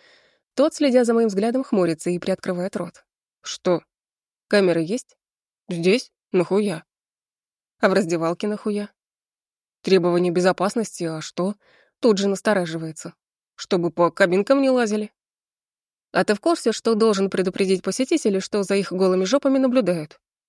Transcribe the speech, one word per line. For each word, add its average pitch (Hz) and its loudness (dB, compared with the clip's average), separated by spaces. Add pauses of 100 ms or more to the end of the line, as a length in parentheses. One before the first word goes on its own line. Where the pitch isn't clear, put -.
(540)
Тот, 302 2
следя 254 2
за 233 2
моим 233 2
взглядом, 226 -2
хмурится 175 0
и 175 -2
приоткрывает 185 -6
рот. 175 -12 (380)
«Что? - -2 (680)
Камеры 175 2
есть?» 180 -8 (520)
«Здесь? 185 0 (180)
Нахуя?» 185 -2 (960)
«А 214 4
в 190 2
раздевалке 170 -2
нахуя?» 208 -6 (920)
«Требования 175 2
безопасности, 180 -2
а 160 -6
что?» 180 -6 (440)
Тут 214 4
же 202 0
настораживается. 170 -4 (420)
«Чтобы 175 -2
по 170 2
кабинкам 202 2
не 262 2
лазили». 214 0 (1000)
«А 185 2
ты 214 2
в 208 -4
курсе, 330 0
что 226 0
должен 202 2
предупредить 185 0
посетителей, 220 0
что 202 -4
за 196 0
их 196 -2
голыми 185 2
жопами 269 0
наблюдают?» 214 -2 (280)